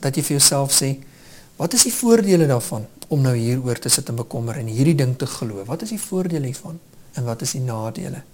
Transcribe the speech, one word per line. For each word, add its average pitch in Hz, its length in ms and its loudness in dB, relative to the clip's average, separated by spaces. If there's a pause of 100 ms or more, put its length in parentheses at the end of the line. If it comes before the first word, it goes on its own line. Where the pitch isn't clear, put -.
dat 135 140 -2
jy 170 80 0
vir 147 140 0
jouself 139 460 2
sê, 135 160 -2 (580)
"Wat 247 160 -2
is 247 100 2
die 247 100 0
voordele 196 540 6
daarvan 117 400 0 (220)
om 147 120 2
nou 127 160 4
hieroor 123 420 0
te - 100 -6
sit - 200 0
en 120 60 -4
bekommer 117 420 -6
en 120 100 -6
hierdie 135 280 4
ding 127 240 2
te 135 80 -2
glo? 104 380 -6
Wat 143 180 -6
is 220 60 -8
die 220 120 -6
voordele 170 460 -2
hiervan 165 320 -10 (340)
en 127 120 -4
wat 117 180 -4
is 131 100 -4
die 135 80 -6
nadele?" 113 640 -6 (120)